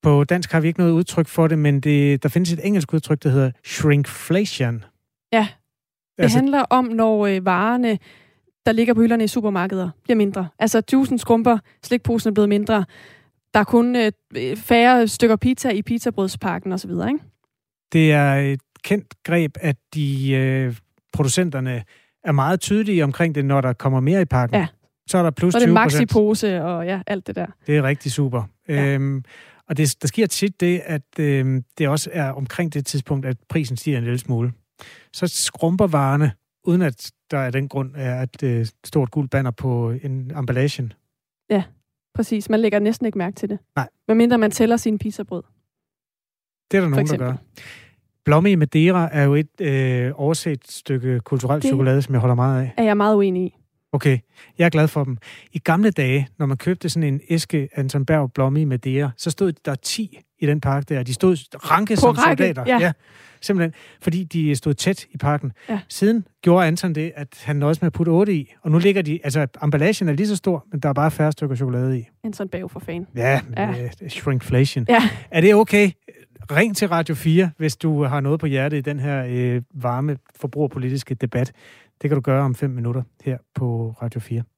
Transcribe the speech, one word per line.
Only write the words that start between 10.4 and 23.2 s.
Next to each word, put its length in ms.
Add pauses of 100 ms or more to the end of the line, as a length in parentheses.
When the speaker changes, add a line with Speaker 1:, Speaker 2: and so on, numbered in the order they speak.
Speaker 2:
Altså, 240 (100)
juicen 260
skrumper, 400 (240)
slikposen 480
er 40
blevet 140
mindre. 360 (680)
Der 60
er 40
kun, 320
øh, 160 (440)
færre 520
stykker 280
pizza 340
i 120
pizzabrødspakken 920
og 80
så 80
videre, 200
ikke? 160 (680)
Speaker 1:
Det 200
er 220
et 260 (240)
kendt 300 (100)
greb, 360
at 160 (180)
de, 380
øh, 440 (360)
producenterne 680 (420)
er 80
meget 280
tydelige 440
omkring 300